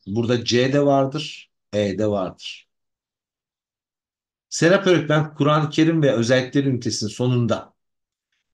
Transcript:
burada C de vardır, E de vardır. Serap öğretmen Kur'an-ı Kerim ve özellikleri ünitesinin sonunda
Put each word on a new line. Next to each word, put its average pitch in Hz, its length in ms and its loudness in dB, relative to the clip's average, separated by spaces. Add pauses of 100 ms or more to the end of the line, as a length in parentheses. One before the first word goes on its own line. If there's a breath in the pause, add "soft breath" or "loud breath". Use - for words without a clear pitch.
burada 117 380 -2
C 123 280 0
de 143 140 2
vardır, 139 640 -2 (220)
E 101 240 -2
de 107 100 -2
vardır. 95 600 -8 (1800)
Serap 185 380 2
öğretmen 151 480 2
Kur'an-ı 151 360 0
Kerim 160 320 2
ve 135 100 4
özellikleri 127 560 0
ünitesinin 120 420 -4
sonunda 123 640 -2 (800)